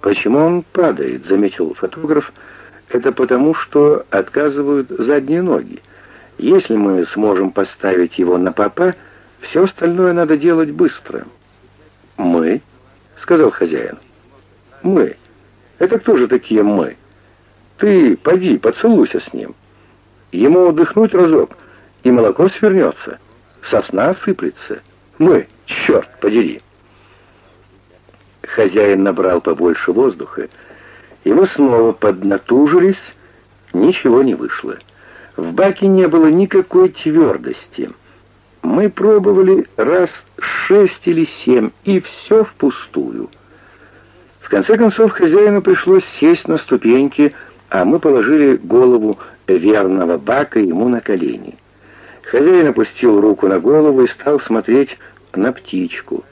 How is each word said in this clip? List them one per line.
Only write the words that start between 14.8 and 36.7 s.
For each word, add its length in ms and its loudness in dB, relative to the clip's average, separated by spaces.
"Мы? 320 0
Это 180 0
кто 200 0
же 100 0
такие 340 -2
мы? 360 -2
Ты 360 4
поди, 440 0
поцелуйся 640 0
с 120 -20
ним. 220 -12
Ему 360 4
отдохнуть 480 0
разок, 420 2
и 80 2
молоко 380 2
свернется. 680 -2
Сосна 460 -2
осыплется. 720 -8
Мы, 300 2
черт 440 -4
подери!" 400 -2
Хозяин 560 0
набрал 380 0
побольше 500 -2
воздуха, 560 -4
и 80 0
мы 140 4
снова 440 2
поднатужились. 1120 0
Ничего 500 2
не 120 -2
вышло. 420 -10
В 160 -10
баке 360 0
не 200 4
было 200 4
никакой 640 2